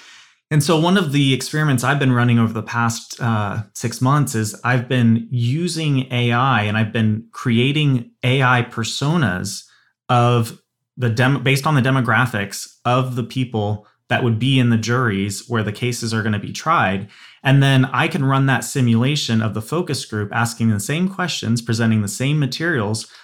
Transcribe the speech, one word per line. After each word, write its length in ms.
And 120
so 160
one 200
of 140
the 200
experiments 500
I've 160
been 140
running 260
over 140
the 100
past, 580
uh, 420
six 300
months 320
is 280
I've 240
been 440
using 840
A 180
I 340
and 120
I've 160
been 400
creating 760
A 200
I 280
personas 920
of 500
the 100
dem-, 340
based 240
on 80
the 60
demographics 1040
of 320
the 80
people 640
that 120
would 160
be 200
in 100
the 80
juries 720
where 140
the 100
cases 400
are 100
gonna 160
be 140
tried. 560
And 200
then 240
I 220
can 180
run 180
that 180
simulation 800
of 140
the 80
focus 420
group, 300
asking 340
the 120
same 280
questions, 540
presenting 400
the 60
same 300
materials 720